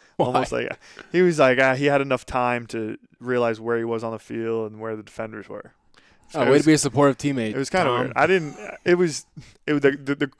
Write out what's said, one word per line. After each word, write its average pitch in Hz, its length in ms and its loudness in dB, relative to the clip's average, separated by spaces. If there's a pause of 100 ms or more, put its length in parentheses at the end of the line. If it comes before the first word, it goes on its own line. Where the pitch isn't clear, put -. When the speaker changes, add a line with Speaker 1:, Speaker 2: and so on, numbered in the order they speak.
(160)
Speaker 1:
Why? 165 100 0
Speaker 2:
Almost 127 260 -2
like, 120 220 -6 (380)
he 175 100 2
was 170 160 2
like, 131 220 4
ah, 131 140 4
he 143 120 0
had 143 140 4
enough 135 240 -2
time 123 440 -2
to 110 280 -6 (240)
realize 120 400 -2
where 117 160 -2
he 117 80 -2
was 113 180 -4
on 113 100 -6
the 110 60 -8
field 113 540 -6
and 107 80 -18
where 110 160 -8
the 107 60 -12
defenders 110 460 -12
were. 107 240 -16 (580)
So 160 100 -4
Speaker 1:
Oh, - 20 2
Speaker 2:
it 120 40 2
Speaker 1:
way 127 60 6
Speaker 2:
was, 147 100 6
Speaker 1:
to 147 60 0
be 156 40 8
a 151 60 6
supportive 139 400 2
teammate, 131 320 -2
Speaker 2:
it 107 60 -6
was 135 140 -4
kinda 185 140 2
Speaker 1:
Tom. 123 160 0
Speaker 2:
weird. 127 160 -4
I 147 100 4
didn't, 170 300 0 (280)
it 180 120 4
was, 170 300 -2 (400)
it 151 80 0
was, 139 80 0
the, 139 100 6
the, 143 220 -4
the, 139 260 -4